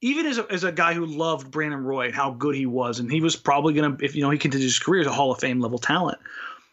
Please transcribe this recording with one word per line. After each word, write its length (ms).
even 240
as 120
a, 120
as 140
a 80
guy 220
who 120
loved 440
Brandon 320
Roy 240
and 80
how 180
good 220
he 120
was, 320
and 120
he 100
was 160
probably 360
gonna, 280
if, 140
you 80
know, 80
he 80
continues 360
his 40
career 240
as 40
a 60
Hall 200
of 80
Fame 200
level 180
talent, 400